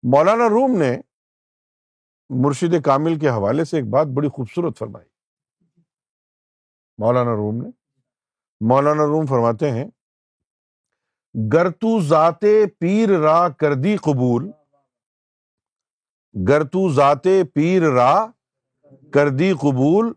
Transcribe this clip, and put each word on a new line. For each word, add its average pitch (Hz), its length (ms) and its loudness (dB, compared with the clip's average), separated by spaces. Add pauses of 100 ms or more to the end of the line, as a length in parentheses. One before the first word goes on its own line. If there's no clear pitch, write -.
مولانا 180 460 2
روم 240 300 0
نے 131 220 -2 (1300)
مرشد 143 540 -2
کامل 151 340 0
کے 147 100 -2
حوالے 120 360 -2
سے 160 120 -6
ایک 131 100 -4
بات 139 200 0
بڑی 143 220 -4
خوبصورت 127 500 -8
فرمائی۔ 110 300 -14 (1900)
مولانا 120 320 0
روم 107 320 -4
نے، 214 60 -12 (920)
مولانا 143 420 2
روم 151 240 0
فرماتے 120 440 -2
ہیں، 120 140 -4 (1700)
"گر 170 180 2
تو 226 300 -2
ذات 156 400 2 (380)
پیر 202 300 0
را 170 400 2
کر 147 260 -2
دی 175 220 -2
قبول، 127 540 -2 (2000)
گر 147 160 2
تو 180 280 -2
ذات 139 320 2 (300)
پیر 170 280 0
را 147 440 2 (880)
کر 143 140 4
دی 156 240 0
قبول 151 640 0